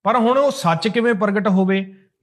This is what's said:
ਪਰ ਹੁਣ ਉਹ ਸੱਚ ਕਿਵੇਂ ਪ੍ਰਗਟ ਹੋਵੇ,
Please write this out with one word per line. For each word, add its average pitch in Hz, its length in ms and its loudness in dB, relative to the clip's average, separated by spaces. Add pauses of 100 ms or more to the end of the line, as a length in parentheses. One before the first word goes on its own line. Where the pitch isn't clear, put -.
ਪਰ 226 140 0
ਹੁਣ 240 220 2
ਉਹ 277 120 2
ਸੱਚ 165 380 -2
ਕਿਵੇਂ 233 260 0
ਪ੍ਰਗਟ 208 340 -2
ਹੋਵੇ, 190 460 0 (280)